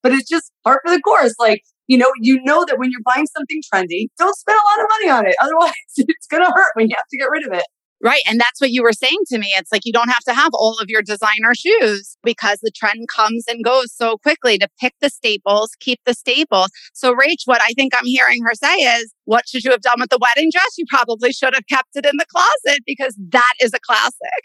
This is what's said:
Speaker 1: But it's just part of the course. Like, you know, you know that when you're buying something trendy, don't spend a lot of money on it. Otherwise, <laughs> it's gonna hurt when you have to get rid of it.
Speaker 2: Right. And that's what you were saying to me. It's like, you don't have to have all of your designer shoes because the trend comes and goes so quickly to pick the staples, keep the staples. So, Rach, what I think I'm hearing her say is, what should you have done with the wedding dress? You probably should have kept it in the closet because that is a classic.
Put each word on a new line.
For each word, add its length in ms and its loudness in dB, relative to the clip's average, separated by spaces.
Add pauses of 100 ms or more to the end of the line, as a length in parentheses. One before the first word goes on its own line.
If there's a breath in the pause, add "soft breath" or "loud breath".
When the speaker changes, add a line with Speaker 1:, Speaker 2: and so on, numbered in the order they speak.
Speaker 1:
But 80 4
it's 180 -2
just 220 -4 (120)
part 220 4
of 60 0
the 100 2
course. 380 2
Like, 220 2 (260)
you 100 4
know, 140 6 (100)
you 220 4
know 220 2
that 120 -2
when 140 -2
you're 120 -10
buying 220 0 (100)
something 240 -8 (140)
trendy, 360 -2 (100)
don't 180 0
spend 260 0
a 60 2
lot 160 0
of 60 -2
money 180 0
on 180 2
it. 140 2
Otherwise, 320 2 (100)
<laughs> 140 -12
it's 300 -2
gonna 260 2
hurt 220 2
when 140 2
you 60 -4
have 140 -8
to 80 -12
get 140 -2
rid 160 -4
of 60 -8
it. 120 -4 (380)
Speaker 2:
Right. 240 2
And 100 0
that's 220 0
what 120 0
you 120 0
were 80 4
saying 280 -2 (100)
to 100 -4
me. 160 -6
It's 160 -4
like, 140 -2
you 80 -6
don't 160 0
have 180 -2
to 60 -2
have 200 2
all 260 0
of 100 -8
your 120 0
designer 540 0
shoes 680 0
because 400 -2
the 140 -2
trend 320 -4
comes 400 -2
and 160 -8
goes 320 0
so 220 -2
quickly 400 0
to 100 -2 (140)
pick 180 -2
the 100 0
staples, 600 -2 (100)
keep 260 -6
the 80 0
staples. 560 0 (240 loud breath)
So, 220 0
Rach, 300 0
what 160 2
I 80 2
think 280 0
I'm 80 -2
hearing 380 0
her 120 -2
say 200 0
is, 380 0 (100)
what 240 0
should 160 -6
you 80 2
have 100 2
done 200 0
with 80 -4
the 120 2
wedding 300 2
dress? 260 0
You 120 -10
probably 420 0
should 240 -2
have 140 -4
kept 260 -2
it 100 -6
in 120 0
the 120 -2
closet 560 0
because 300 -8 (140)
that 320 4
is 120 0
a 60 -8
classic. 640 -4